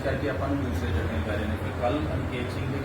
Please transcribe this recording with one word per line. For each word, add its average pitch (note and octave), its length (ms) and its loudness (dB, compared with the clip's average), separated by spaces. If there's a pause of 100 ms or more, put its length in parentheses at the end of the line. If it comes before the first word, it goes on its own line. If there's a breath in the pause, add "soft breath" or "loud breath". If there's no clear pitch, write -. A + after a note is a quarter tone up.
ਕਰਕੇ C3+ 240 0
ਆਪਾਂ C3+ 200 0
ਨੂੰ C#3 160 2
ਦੂਸਰੇ A#2+ 280 0
ਚੱਕਣੇ - 340 2
ਪੈ B2 100 0
ਰਹੇ - 100 0
ਨੇ। A3 180 0
ਫਿਰ - 180 -2
ਕੱਲ੍ਹ - 320 2
ਅਨਿਕੇਤ B2 400 -2
ਸਿੰਘ C3 180 -2
ਦੇ C#3 120 0